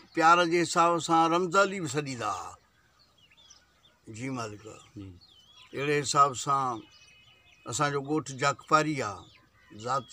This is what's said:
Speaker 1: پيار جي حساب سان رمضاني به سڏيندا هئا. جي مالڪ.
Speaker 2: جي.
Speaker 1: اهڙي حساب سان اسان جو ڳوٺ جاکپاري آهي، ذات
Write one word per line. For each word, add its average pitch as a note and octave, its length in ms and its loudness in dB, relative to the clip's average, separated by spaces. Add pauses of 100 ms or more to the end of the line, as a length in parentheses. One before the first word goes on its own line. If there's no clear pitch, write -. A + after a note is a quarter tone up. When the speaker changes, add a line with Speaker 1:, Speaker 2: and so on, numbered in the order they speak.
(140)
Speaker 1:
پيار E3 240 6 (140)
جي F3 100 2
حساب E3+ 380 2
سان E3 240 4 (100)
رمضاني F#3+ 460 2
به E3 80 -6
سڏيندا B2+ 440 -6
هئا. F#2 200 -10 (1600)
جي A#2 220 -12
مالڪ. A2 340 -10 (320)
Speaker 2:
جي. G2 140 -16 (640)
Speaker 1:
اهڙي C#3+ 280 -2
حساب C#3+ 360 4
سان C3+ 360 -2 (920)
اسان C#3+ 260 -2
جو C#3+ 100 -4
ڳوٺ D3 240 -4 (160)
جاکپاري D3+ 600 0
آهي، - 840 -14
ذات B2 280 -4